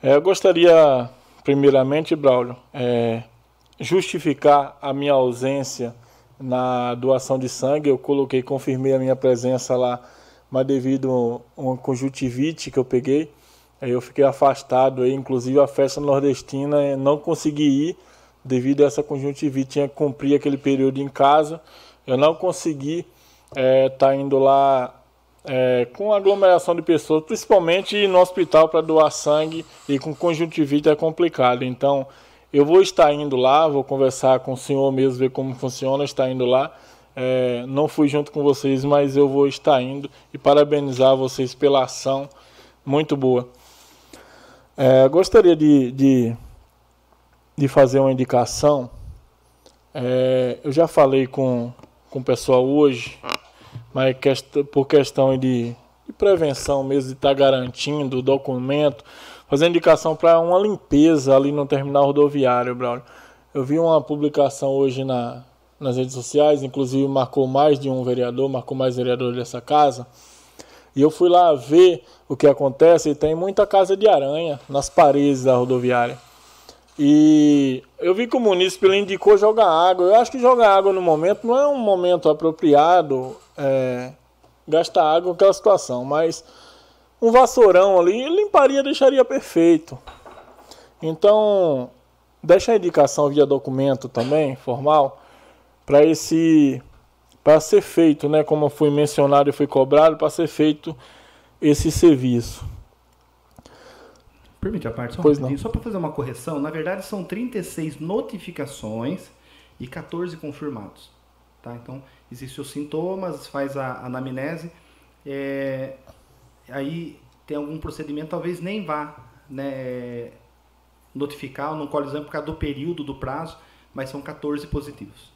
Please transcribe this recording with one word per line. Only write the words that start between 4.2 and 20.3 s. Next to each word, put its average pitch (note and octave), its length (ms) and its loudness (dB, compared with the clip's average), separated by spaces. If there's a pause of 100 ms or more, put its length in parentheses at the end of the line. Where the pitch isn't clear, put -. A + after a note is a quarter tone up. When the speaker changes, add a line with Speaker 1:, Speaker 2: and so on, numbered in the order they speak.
Speaker 1:
a C#3 120 -6
minha C#3+ 180 -2
ausência C3 800 -2 (460)
na B2+ 560 -4
doação B2+ 420 -2
de B2+ 120 -6
sangue. D3 400 -4
Eu C3 80 2
coloquei, C3+ 440 -2
confirmei C3 520 -4
a C3 60 0
minha C3 180 -2
presença B2+ 580 -2
lá, B2 260 -4 (480)
mas C3 160 -2
devido C3 800 -2 (140)
a D#3 40 -14
uma B2+ 140 -4
conjuntivite C3 960 -6
que - 80 -2
eu B2+ 60 0
peguei, C3 440 -2 (520)
aí B2 100 -6
eu B2 80 -4
fiquei - 240 -2
afastado, C3 800 0
aí, B2+ 100 0
inclusive C3 480 -2
a C#3 80 4
festa C#3 320 -2
nordestina, C#3+ 840 -2
eu C#3 160 -2
não C#3 200 0
consegui D3 720 -2
ir F#3 80 -10 (480)
devido C3 360 -2
a C#3+ 60 6
essa C#3+ 160 -4
conjuntivite, C#3 680 -6
tinha C#3+ 180 -2
que - 60 -20
cumprir C#3+ 420 -2